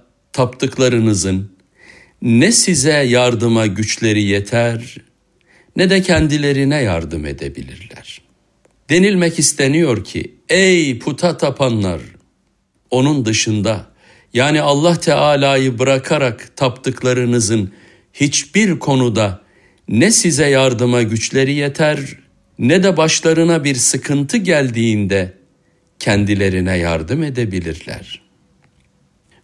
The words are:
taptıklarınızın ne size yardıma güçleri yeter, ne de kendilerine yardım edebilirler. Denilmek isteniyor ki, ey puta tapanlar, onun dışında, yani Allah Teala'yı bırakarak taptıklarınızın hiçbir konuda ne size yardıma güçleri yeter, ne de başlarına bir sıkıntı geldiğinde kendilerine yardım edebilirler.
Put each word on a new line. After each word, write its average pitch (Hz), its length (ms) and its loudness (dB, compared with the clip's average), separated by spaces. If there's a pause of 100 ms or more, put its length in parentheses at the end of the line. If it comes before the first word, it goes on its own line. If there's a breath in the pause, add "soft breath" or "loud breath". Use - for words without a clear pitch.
(320)
taptıklarınızın 113 1200 0 (680 soft breath)
ne 127 300 4
size 156 400 0
yardıma 120 720 2
güçleri 104 560 -2
yeter, 117 760 -2 (800 soft breath)
ne 185 140 2
de 190 120 4
kendilerine 147 800 2
yardım 82 440 -4
edebilirler. - 960 -14 (680)
Denilmek 180 480 2
isteniyor 139 640 0
ki, - 300 -10 (140)
ey 170 500 2
puta 160 380 -4
tapanlar, 117 640 -2 (920)
onun 131 340 2
dışında, 107 640 -2 (480 soft breath)
yani 147 280 2
Allah 151 380 2
Teala'yı 139 800 2
bırakarak 131 800 -2
taptıklarınızın 120 1160 -2 (400 loud breath)
hiçbir 156 640 0
konuda 110 640 0 (480 soft breath)
ne 147 220 4
size 156 360 2
yardıma 123 560 2
güçleri 131 520 -2
yeter, 147 460 -2 (580)
ne 156 240 4
de 185 140 2
başlarına 160 680 2
bir 139 100 0
sıkıntı 139 640 -2
geldiğinde 113 960 0 (680)
kendilerine 98 760 0
yardım 85 460 -2
edebilirler. 95 1000 -8 (1200 soft breath)